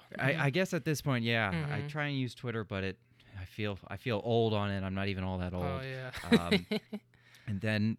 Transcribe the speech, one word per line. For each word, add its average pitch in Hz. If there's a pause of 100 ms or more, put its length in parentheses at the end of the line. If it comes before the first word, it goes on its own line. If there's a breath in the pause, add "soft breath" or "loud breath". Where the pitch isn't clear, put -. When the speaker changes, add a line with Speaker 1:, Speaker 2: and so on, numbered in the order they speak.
(180)
Speaker 1:
I, 135
Speaker 2:
Mm-hmm. -
Speaker 1:
I 139
guess 185
at 156
this 151
point, 123
yeah, 113
I 90 (260)
Speaker 2:
Mm-hmm. 143
Speaker 1:
try 147
and 143
use 127
Twitter, 113
but 95
it, 92 (420)
I 92
feel, 101 (120)
I 98
feel 113
old 113
on 101
it. 98
I'm 95
not 98
even 92
all 92
that 90
old. 90
Speaker 2:
Oh, -
yeah. 131
Speaker 1:
Um, 175
Speaker 2:
<laughs> -
Speaker 1:
and 101
then, 107